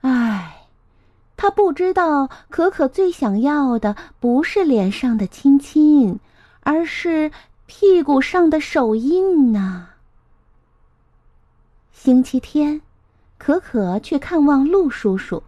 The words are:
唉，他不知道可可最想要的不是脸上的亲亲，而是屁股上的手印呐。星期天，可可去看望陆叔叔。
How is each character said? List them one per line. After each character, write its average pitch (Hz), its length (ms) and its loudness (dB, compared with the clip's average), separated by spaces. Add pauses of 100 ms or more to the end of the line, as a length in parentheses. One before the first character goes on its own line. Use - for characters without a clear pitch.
唉， 226 640 -4 (680)
他 403 120 0
不 392 240 0
知 359 200 -2
道 302 360 0 (200)
可 349 200 0
可 302 180 -2
最 359 240 -2
想 214 300 -2
要 269 380 -2
的 208 160 -4 (240)
不 247 240 0
是 392 200 -2
脸 214 280 0
上 233 260 -4
的 202 80 -2
亲 277 340 2
亲， 285 600 2 (420)
而 311 240 -2
是 311 460 -4 (340)
屁 370 380 2
股 269 180 2
上 349 280 2
的 311 100 0
手 247 360 -2
印 302 560 2
呐。 190 380 -4 (2000)
星 254 320 2
期 254 160 -4
天， 302 420 -4 (560)
可 320 220 -2
可 202 400 -4
去 - 180 -6
看 302 280 0
望 277 220 2
陆 349 220 0
叔 190 280 -4
叔。 - 300 -10